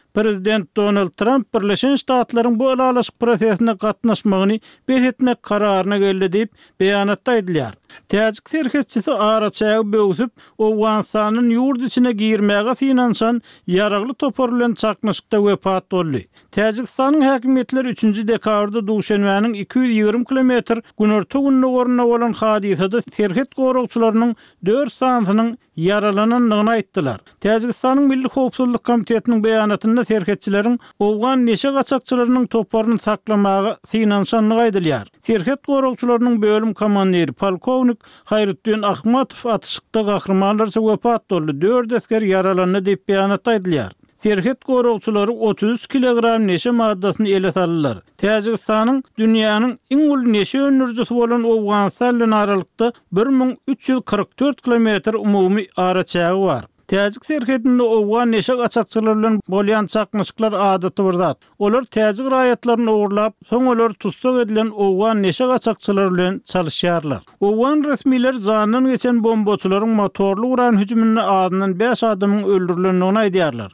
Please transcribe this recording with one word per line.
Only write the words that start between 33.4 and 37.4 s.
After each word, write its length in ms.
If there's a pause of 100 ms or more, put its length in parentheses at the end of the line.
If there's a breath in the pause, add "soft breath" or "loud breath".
synanşanlygy 720
aýdylýar. 420 (200)
Serhet 400
goragçylarynyň 760
bölüm 320
komandiri 580
polkownik 680 (260 loud breath)